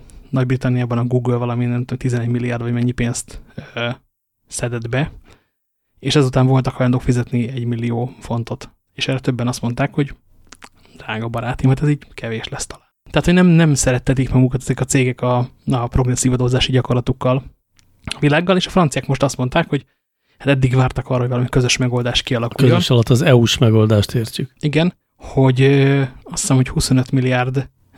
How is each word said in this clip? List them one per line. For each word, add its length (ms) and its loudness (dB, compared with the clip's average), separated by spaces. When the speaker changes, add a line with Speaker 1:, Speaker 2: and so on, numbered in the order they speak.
Speaker 1:
Nagy-Britanniában 680 -2
a 60 0
Google 320 0
valami, 280 -4
nem 140 -2
tudom, 200 -6
tizenegy 300 -4
milliárd 340 -4
vagy 100 -4
mennyi 200 0
pénzt, 480 -6
ö, 140 -4
szedett 400 -8
be, 240 -4
és 180 -2
ezután 300 2
voltak 260 2
hajlandók 300 0
fizetni 460 -2
egy 160 -8
millió 560 -4
fontot. 500 -8
És 160 -8
erre 100 -2
többen 300 -4
azt 140 -6
mondták, 320 -4
hogy 200 -4
drága 320 -8
barátim, 400 -2
hát 140 2
ez 60 2
így 260 -2
kevés 340 -10
lesz 180 -10
talán. 220 -20
Tehát, 140 -2
hogy 100 2
nem, 120 6
nem 280 6
szerettetik 560 0
magukat 300 2
ezek 200 -4
a 40 -4
cégek 360 0
a, 280 0
a 200 -2
progresszív 460 0
adózási 400 0
gyakorlatukkal, 720 0
a 160 -12
világgal, 360 2
és 100 0
a 40 -10
franciák 360 0
most 160 -2
azt 140 0
mondták, 320 -2
hogy 160 -4
hát 100 -6
eddig 260 2
vártak 340 0
arra, 120 0
hogy 80 -2
valami 200 -2
közös 280 0
megoldás 440 -2
Speaker 2:
A 20 0
Speaker 1:
kialakuljon. 520 0
Speaker 2:
közös 160 2
alatt 180 4
az 140 4
E 120 6
U-s 240 4
megoldást 560 4
értjük. 460 -6
Speaker 1:
Igen, 340 0
hogy, 400 2
ö, 400 4
azt 180 -10
hiszem, 160 2
hogy 120 2
huszonöt 420 0
milliárd 580 0